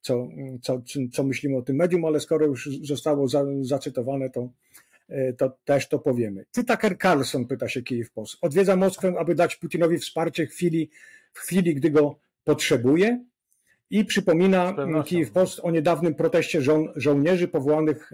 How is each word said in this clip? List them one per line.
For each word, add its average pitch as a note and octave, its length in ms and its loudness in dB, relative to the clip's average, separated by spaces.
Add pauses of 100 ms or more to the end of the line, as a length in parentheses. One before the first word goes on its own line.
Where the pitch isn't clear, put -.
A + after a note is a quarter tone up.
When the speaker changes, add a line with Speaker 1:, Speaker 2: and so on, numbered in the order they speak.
Speaker 1:
co, B2 260 -2 (340)
co, B2+ 200 -4
co, C#3 180 -8 (140)
co C#3 100 0
myślimy C3+ 340 -2
o B2 40 -2
tym C3+ 140 -4
medium, E3+ 300 2
ale D3+ 140 2
skoro D#3 260 2
już C#3+ 240 -2 (140)
zostało C#3+ 440 0
za-, C#3+ 180 2 (160)
zacytowane, C3 680 -4
to, B2 200 -8 (600)
e, C3 240 -4
to C3 320 -2
też C#3+ 220 0
to C#3+ 120 -2
powiemy. A2+ 520 -2
"Czy B3 120 -4
Tucker A3 340 0
Carlson", C#3 500 0
pyta B2 220 -6
się B2+ 120 -6
Kijów A#2+ 300 -6
Post, - 300 -12
"odwiedza F3+ 340 2
Moskwę, F#3 440 0
aby E3 160 0
dać E3+ 200 0
Putinowi E3+ 420 0
wsparcie D#3+ 500 -4
w - 20 -12
chwili, E3 400 -2 (440)
w - 60 -20
chwili, E3+ 360 0
gdy D3 160 0
go D3 280 2 (240)
potrzebuje?" D3+ 800 2 (640)
I G#3 160 2
przypomina F#3 680 2
Speaker 2:
Z - 20 -6
pewnością. D3+ 340 -2
Speaker 1:
Kijów E3+ 220 0
Post F#3 320 0
o F3 80 0
niedawnym E3 440 0
proteście E3 460 0
żo-, D#3 340 2
żołnierzy D3 520 2
powołanych D3+ 680 0